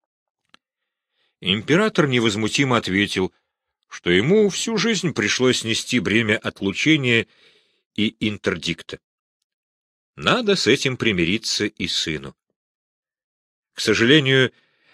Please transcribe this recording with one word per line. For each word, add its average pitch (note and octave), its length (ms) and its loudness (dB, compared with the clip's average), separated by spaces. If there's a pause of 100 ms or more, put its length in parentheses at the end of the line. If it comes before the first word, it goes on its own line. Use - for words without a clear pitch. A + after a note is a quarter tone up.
(1400)
Император D3 680 2
невозмутимо A#2 680 0
ответил, F#2+ 560 -2 (560)
что - 200 -8
ему D#3 400 4
всю A3 280 -4
жизнь F#3 360 -2
пришлось B2 520 0
нести A2+ 340 -2
бремя G#2+ 380 0
отлучения A#2 920 0 (680)
и G#2+ 200 -2 (100)
интердикта. F#2 720 -6 (1160)
Надо G3 400 0
с - 100 -2
этим C3 300 2
примириться G#2 720 -2
и G2+ 240 -8
сыну. C#2 480 -8 (1400)
К - 80 -12
сожалению, C3 720 2 (400)